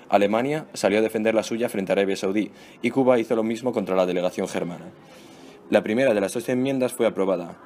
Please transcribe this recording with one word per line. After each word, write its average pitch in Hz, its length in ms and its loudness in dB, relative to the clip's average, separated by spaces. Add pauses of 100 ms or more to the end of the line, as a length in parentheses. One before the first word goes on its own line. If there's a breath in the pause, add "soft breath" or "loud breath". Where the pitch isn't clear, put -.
Alemania 113 640 2
salió 101 260 2
a - 20 4
defender 110 320 0
la 104 100 2
suya 117 260 -4
frente 98 220 -4
a - 20 2
Arabia 98 240 2
Saudí 101 340 -2 (300 loud breath)
y 120 80 -2
Cuba 127 280 4
hizo 113 160 -2
lo 110 100 2
mismo 113 280 -4
contra 95 240 -2
la 92 100 4
delegación 90 440 -2
germana. 87 380 -8 (840 loud breath)
La 104 120 4
primera 113 320 2
de 104 60 0
las 98 140 -2
dos 120 160 -6
enmiendas 127 420 -2
fue 113 160 0
aprobada 90 580 -2